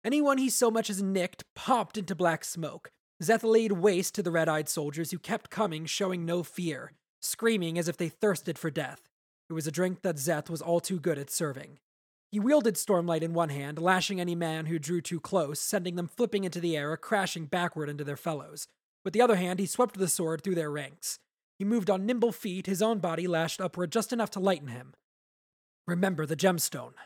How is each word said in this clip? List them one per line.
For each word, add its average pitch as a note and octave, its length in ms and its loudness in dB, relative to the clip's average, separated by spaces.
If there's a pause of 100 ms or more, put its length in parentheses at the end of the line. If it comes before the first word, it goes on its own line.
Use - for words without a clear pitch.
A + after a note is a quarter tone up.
Anyone C#4 340 2
he C4 120 2
so A#3 200 4
much A3 200 0
as G3 120 -4
nicked F#3+ 440 -2 (100)
popped A3 420 0
into G3 160 -6
black E3 320 0
smoke. - 460 -8 (320)
Szeth A3 200 4
laid A3+ 280 6
waste F#3 440 4
to G3+ 60 -2
the E3+ 100 0
red-eyed D#3 380 2
soldiers D3+ 420 -4
who F3+ 60 -6
kept - 320 -6
coming, D#3+ 360 -2
showing F#3 400 -2
no E3+ 180 0
fear, D3 480 -6 (300)
screaming F3+ 580 0
as D#3+ 80 0
if F3 100 -6
they E3 120 -2
thirsted F3+ 500 -2
for D#3+ 100 -2
death. C#3 400 -6 (400)
It E3+ 40 -6
was D#3+ 120 -4
a D#3+ 60 -4
drink F3+ 300 0
that E3+ 160 0
Szeth D3+ 320 -2
was D#3+ 120 -6
all E3+ 200 2
too F#3 180 -4
good D3 180 0
at C#3+ 140 -8
serving. C#3+ 480 -4 (520)
He G#3 80 0
wielded A#3 360 4
Stormlight E3+ 460 2
in E3 120 -2
one E3 160 2
hand, C#3+ 300 -6
lashing F#3 400 2
any F3 160 -2
man D#3+ 300 -2
who E3 120 -2
drew E3 220 -2
too E3+ 220 -6
close, D#3 400 0
sending F3+ 340 -2
them F3 140 -4
flipping G#3 340 0
into F3 160 -4
the E3 160 0
air D3 160 -2
or D#3+ 60 -4
crashing F#3 480 -2
backward E3 420 -2
into D3 160 -8
their C#3+ 140 -6
fellows. D3+ 500 -8 (380)
With F3 80 -4
the A3 80 6
other A#3 160 8
hand, F3+ 220 0
he G3 60 0
swept - 320 0
the F#3 120 2
sword D#3+ 340 -2
through F#3 120 0
their D#3 140 -2
ranks. D3 500 -8 (380)
He G3 60 -6
moved G#3 260 2
on F#3+ 160 2
nimble A#3 280 2
feet, F#3 320 -6
his F#3+ 160 0
own A3 180 2
body E3 260 -2
lashed E3 360 0
upward F3 300 -4
just A3 200 0
enough A#3 200 0
to F#3+ 100 -4
lighten E3+ 260 2
him. B2+ 260 -12 (920)
Remember F3 380 0
the D3+ 100 -2
gemstone. D3 600 0 (100)